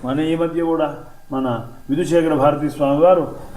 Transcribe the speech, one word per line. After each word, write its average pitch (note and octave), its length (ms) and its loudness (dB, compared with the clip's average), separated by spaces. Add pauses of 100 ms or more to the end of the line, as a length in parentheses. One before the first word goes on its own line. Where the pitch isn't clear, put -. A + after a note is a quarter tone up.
మన C#3 140 -4
ఈ D#3+ 160 0
మధ్య E3 260 -2
కూడా D#3+ 340 -2 (380)
మన B2+ 280 -4 (280)
విధుశేఖర D#3+ 440 0
భారతీ D3 360 2
స్వామివారు C#3+ 680 2 (220)